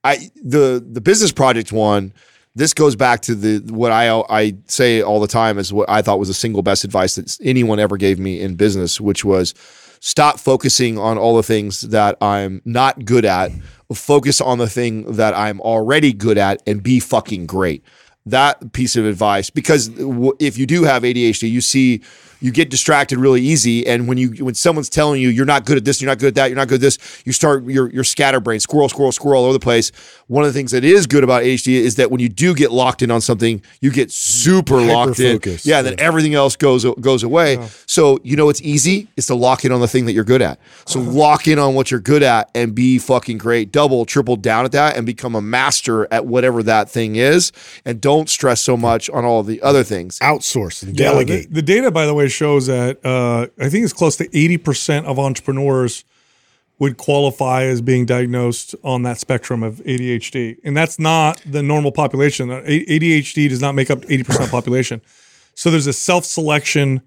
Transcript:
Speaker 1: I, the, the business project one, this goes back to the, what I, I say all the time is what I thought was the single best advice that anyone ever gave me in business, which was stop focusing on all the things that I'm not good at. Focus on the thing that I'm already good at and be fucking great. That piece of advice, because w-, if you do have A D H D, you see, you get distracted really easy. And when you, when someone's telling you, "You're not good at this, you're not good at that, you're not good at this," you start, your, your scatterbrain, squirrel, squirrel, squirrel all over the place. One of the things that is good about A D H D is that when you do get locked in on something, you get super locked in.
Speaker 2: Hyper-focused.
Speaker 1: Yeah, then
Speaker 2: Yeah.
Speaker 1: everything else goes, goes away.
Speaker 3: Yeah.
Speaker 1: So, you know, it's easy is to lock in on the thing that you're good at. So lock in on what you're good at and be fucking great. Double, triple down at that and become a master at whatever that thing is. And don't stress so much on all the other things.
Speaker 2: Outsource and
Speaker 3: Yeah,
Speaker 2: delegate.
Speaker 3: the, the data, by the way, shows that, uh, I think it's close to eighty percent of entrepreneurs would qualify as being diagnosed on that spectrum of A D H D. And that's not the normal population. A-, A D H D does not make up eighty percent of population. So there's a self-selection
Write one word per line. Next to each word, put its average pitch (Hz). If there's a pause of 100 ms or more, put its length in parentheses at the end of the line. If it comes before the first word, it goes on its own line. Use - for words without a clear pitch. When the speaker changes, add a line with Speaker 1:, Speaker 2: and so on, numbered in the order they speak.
Speaker 1:
I, 139 (260)
the, 131
the 117
business 202
project 123
one, 104 (420)
this 147
goes 147
back 120
to 117
the, 107
what 113
I, 117 (180)
I 107 (100)
say 117
all 104
the 104
time 110
is 95
what 101
I 104
thought 101
was 95
the 95
single 101
best 98
advice 98
that -
anyone 120
ever 101
gave 98
me 92
in 95
business, 98
which 101
was 92 (480)
stop -
focusing 127
on 110
all 113
the 113
things 104
that 107
I'm 101
not 123
good 110
at. 92 (420)
Focus 139
on 127
the 117
thing 113
that 107
I'm 101
already 113
good 104
at 98
and 104
be 120
fucking 104
great. 90 (420)
That 131
piece 127
of 113
advice, 101
because 143
w-, 127
if 131
you 131
do 160
have 131
A 123
D 120
H 110
D, 117
you 120
see, 127 (400)
you 127
get 147
distracted 139
really 127
easy. 120
And 120
when 127
you, 127
when 123
someone's 156
telling 147
you, 127
"You're 123
not 139
good 143
at 107
this, 139
you're 131
not 127
good 139
at 110
that, 135
you're 127
not 135
good 135
at 123
this," 135 (280)
you 127
start, 139
your, 131
your 123
scatterbrain, 120
squirrel, 147
squirrel, 131
squirrel 139
all 123
over 131
the 135
place. 117 (360)
One 143
of 135
the 135
things 127
that 127
is 185
good 135
about 123
A 120
D 131
H 127
D 131
is 117
that 120
when 123
you 120
do 127
get 135
locked 123
in 123
on 117
something, 113 (200)
you 135
get 123
super 165
locked 120
in. 127 (120)
Speaker 2:
Hyper-focused. 95
Speaker 1:
Yeah, 147
then 127
Speaker 2:
Yeah. 147
Speaker 1:
everything 160
else 139
goes, 127 (160)
goes 127
away. 143
Speaker 3:
Yeah. 117 (200)
Speaker 1:
So, 143
you 131
know, 151
it's 143
easy 180 (100)
is 139
to 127
lock 127
in 127
on 123
the 120
thing 127
that 113
you're 110
good 123
at. 73 (260)
So -
lock 147
in 151
on 139
what 135
you're 123
good 143
at 113
and 117
be 127
fucking 120
great. 110
Double, 131
triple 123
down 113
at 117
that 147
and 117
become 120
a 107
master 117
at 113
whatever 120
that 107
thing 110
is. 147 (320)
And 120
don't 147
stress 123
so 127
much 117
on 120
all 117
the 107
other 135
things. 92
Speaker 2:
Outsource 123
and 95
Speaker 3:
Yeah, 135
Speaker 2:
delegate. -
Speaker 3:
the, 151
the 160
data, 208
by 156
the 151
way, 143
shows 143
that, 127
uh, 123 (120)
I 139
think 208
it's 165
close 160
to - (120)
eighty 165
percent 151
of 131
entrepreneurs 135 (720)
would 135
qualify 135
as 127
being 123
diagnosed 123
on 127
that 120
spectrum 120
of 113
A 127
D 123
H 117
D. 120
And 143
that's 160
not 160
the 143
normal 147
population. 139
A-, 131
A 156
D 165
H 147
D 147
does 127
not 139
make 135
up 135
eighty 131
percent 143
of 113
population. 120 (540)
So -
there's 151
a 139
self-selection 151